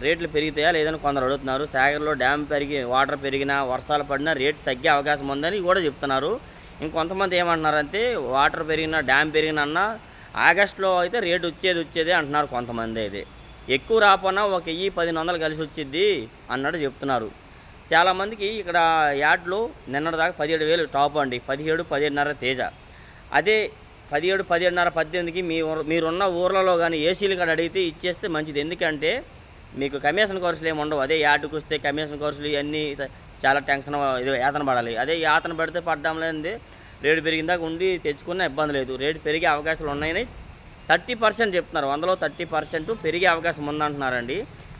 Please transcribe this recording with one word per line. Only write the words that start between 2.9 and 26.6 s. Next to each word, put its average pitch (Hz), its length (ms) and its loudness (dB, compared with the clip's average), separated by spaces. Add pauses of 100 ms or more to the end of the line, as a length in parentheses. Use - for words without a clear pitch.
పెరిగినా, 139 400 0
వర్షాలు 131 400 -2
పడినా 143 300 -2
రేటు 147 320 0
తగ్గే 131 220 -2
అవకాశం 143 400 2
ఉందని 151 320 -2
కూడా 185 200 2
చెప్తున్నారు. 143 800 -2 (220)
ఇంకొంతమంది 170 560 0
ఏమంటున్నారంటే, 165 800 2
వాటర్ 147 520 0
పెరిగినా, 156 320 0
డ్యామ్ 143 340 2
పెరిగినా 156 280 2
అన్నా 185 380 -2 (360)
ఆగస్టులో 185 640 4
అయితే 180 200 0
రేటు 175 280 0
వచ్చేది, 175 320 0
వచ్చేదే 160 320 -2
అంటున్నారు 151 340 2
కొంతమంది. 117 540 -4
అయితే 101 260 -6 (440)
ఎక్కువ 135 300 2
రాపోనా 196 440 4
ఒక 190 220 0
వెయ్యి 170 240 -4
పదిహేను 170 300 -2
వందలు 170 180 -2
కలిసి 156 240 -2
వచ్చిద్ది 151 680 -2 (220)
అన్నట్టు 143 280 -2
చెప్తున్నారు. 131 520 -2 (640)
చాలామందికి 190 520 2
ఇక్కడ 170 720 2
యార్డ్లో 175 540 0 (200)
నిన్నటిదాకా 160 500 0
పదిహేడు 156 260 0
వేలు 160 200 2
టాప్ 143 320 0
అండి, 127 320 0
పదిహేడు, 156 340 -2
పదిహేడున్నర 147 480 0
తేజ. 131 300 -2 (720)
అదే 202 380 2 (400)
పదిహేడు, 180 320 2
పదిహేడున్నర, 175 460 2
పద్దెనిమిదికి 165 520 -2
మీ 165 200 -2
ఊర-, 156 260 -2
మీరున్న 165 360 2
ఊర్లలో 185 540 4